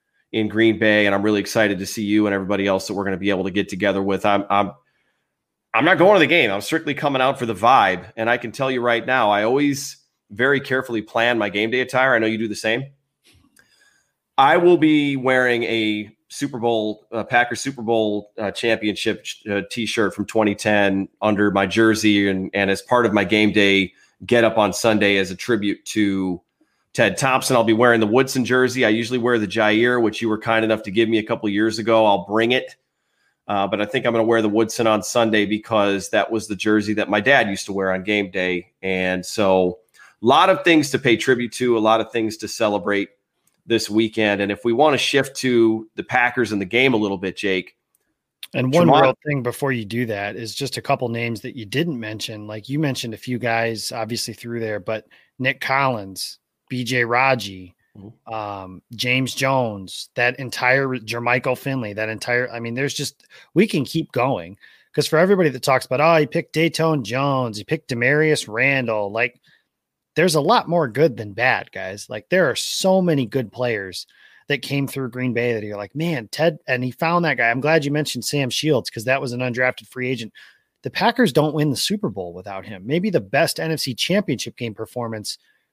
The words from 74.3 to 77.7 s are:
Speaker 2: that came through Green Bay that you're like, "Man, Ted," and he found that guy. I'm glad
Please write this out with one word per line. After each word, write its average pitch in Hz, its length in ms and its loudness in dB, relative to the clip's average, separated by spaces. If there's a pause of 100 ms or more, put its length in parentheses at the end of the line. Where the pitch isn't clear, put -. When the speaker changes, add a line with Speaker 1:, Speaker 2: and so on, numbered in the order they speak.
Speaker 2:
that 135 120 -2
came 139 260 -2
through 131 220 -6
Green 127 240 -4
Bay 120 200 0
that 107 100 -4
you're 104 120 -10
like, 101 200 -12
"Man, 151 320 -4
Ted," 156 400 -2
and 127 160 -2
he 127 80 -4
found 170 340 0
that 143 120 0
guy. 117 120 2
I'm 120 100 0
glad 151 260 2